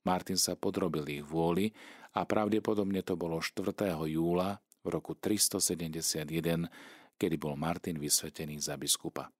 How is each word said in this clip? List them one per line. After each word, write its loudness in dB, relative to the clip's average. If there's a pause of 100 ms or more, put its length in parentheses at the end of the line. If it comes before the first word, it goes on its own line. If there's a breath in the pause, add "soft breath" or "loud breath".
Martin 0
sa 2
podrobil 0
ich -6
vôli 2 (400 loud breath)
a 2
pravdepodobne 2
to -2
bolo -2
štvrtého -2
júla 2 (240)
v -4
roku -2
tristo 0
sedemdesiat -2
jeden, 0 (540 loud breath)
kedy 2
bol -2
Martin -2
vysvetený -2
za -6
biskupa. -2 (120)